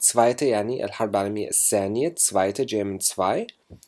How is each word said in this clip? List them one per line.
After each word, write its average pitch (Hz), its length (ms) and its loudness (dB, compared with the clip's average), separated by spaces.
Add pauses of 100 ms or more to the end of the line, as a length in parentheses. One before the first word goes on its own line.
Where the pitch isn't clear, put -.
(120)
Zweite 120 300 4
يعني 117 440 0
الحرب 101 300 -4
العالمية 101 340 -2
الثانية، 110 680 0 (140)
Zweite 95 320 0
جاي 110 220 -2
من 98 160 -6
zwei. 113 460 -2 (420)